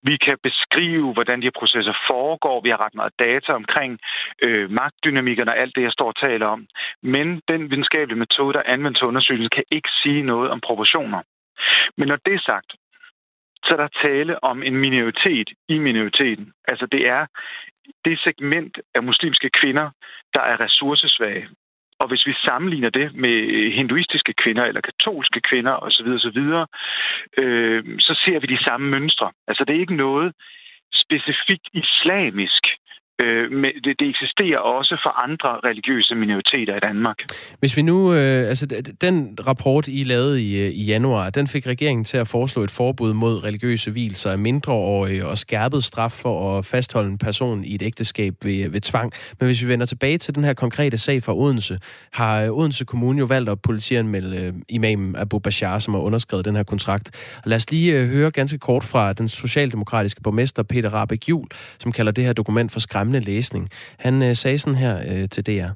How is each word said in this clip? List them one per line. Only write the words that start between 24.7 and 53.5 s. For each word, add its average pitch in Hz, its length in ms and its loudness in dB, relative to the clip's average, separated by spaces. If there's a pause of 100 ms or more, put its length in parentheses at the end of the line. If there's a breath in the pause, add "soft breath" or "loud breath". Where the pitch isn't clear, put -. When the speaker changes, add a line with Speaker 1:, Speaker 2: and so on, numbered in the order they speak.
Speaker 1:
katolske - 600 -2 (100)
kvinder 127 220 2
og - 180 -4
så - 140 2
videre, 120 160 0
så 120 140 0
videre, 151 320 0 (720 loud breath)
øh, 117 600 0
så - 260 4
ser 170 160 2
vi - 60 -4
de 127 180 0
samme 139 260 0
mønstre. 139 400 0 (180)
Altså, 110 160 0
det 139 120 2
er 170 40 4
ikke 180 160 0
noget 143 360 0 (720 loud breath)
specifikt 151 680 0
islamisk, 156 920 2 (600 loud breath)
øh, 117 280 2
men 135 180 2 (140)
det, 139 160 0
det 143 80 2
eksisterer 147 500 0
også 123 460 0
for 147 60 2
andre 127 540 -2
religiøse 117 500 0
minoriteter 104 600 0
i 104 40 -2
Danmark. 107 360 -2 (420 loud breath)
Speaker 2:
Hvis 135 180 2
vi 147 60 4
nu, 180 300 4
øh, 135 360 4
altså, 131 240 -2
d-, 110 40 -6
d-, 113 240 -10
den 156 360 0 (100)
rapport, 135 420 2
I 135 160 -4
lavede 127 380 2
i, 101 180 0
øh, 101 100 0
i 104 140 -4
januar, 107 460 2
den 143 160 0
fik 131 200 -4
regeringen 123 380 0
til 131 140 -2
at 113 100 0
foreslå 120 340 0
et 101 140 -2
forbud 123 360 0
mod 110 320 0
religiøse 107 500 -2
vielser 107 380 -4
af 95 60 0
mindreårige 101 880 0
og 101 120 -2
skærpet 123 460 0
straf 113 260 -2 (120)
for 98 360 0
at 95 80 -4
fastholde 120 440 0
en 101 80 -6
person 107 460 -2
i 104 100 -6
et 95 80 -4
ægteskab 107 520 -4 (100)
ved, 98 260 -2
ved 95 100 -2
tvang. 117 320 -2 (280 loud breath)
Men 127 60 2
hvis 120 160 2
vi 123 60 -2
vender 120 180 2
tilbage 139 320 0
til - 160 -4
den 147 100 2
her 143 100 2
konkrete 127 440 0
sag 131 240 0
fra 98 140 -2
Odense, 117 420 0 (340 loud breath)
har, 110 300 2
øh, 110 80 0
Odense 143 340 0
Kommune 123 340 0
jo 135 60 2
valgt 123 260 0